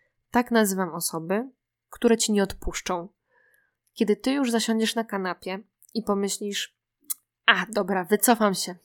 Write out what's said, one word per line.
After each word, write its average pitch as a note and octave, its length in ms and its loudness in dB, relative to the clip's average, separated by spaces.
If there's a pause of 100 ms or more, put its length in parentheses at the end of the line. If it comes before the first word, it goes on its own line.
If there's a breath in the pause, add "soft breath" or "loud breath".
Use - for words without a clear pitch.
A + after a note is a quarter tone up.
(300 soft breath)
Tak A#3+ 200 0
nazywam F#3+ 440 2
osoby, F3 560 -4 (380)
które A3+ 280 4
ci A3 160 0
nie G3+ 100 2
odpuszczą. F#3 640 -6 (840)
Kiedy G#3 240 2
ty B3+ 160 -2
już C4+ 180 0
zasiądziesz A3 440 0
na A3+ 100 -2
kanapie F#3+ 540 -6 (360)
i A3 80 -4
pomyślisz, G3+ 760 -4 (680)
„A, F#3+ 260 4
dobra, F#3+ 320 0
wycofam G#3 500 2
się, F#3 200 -6 (100)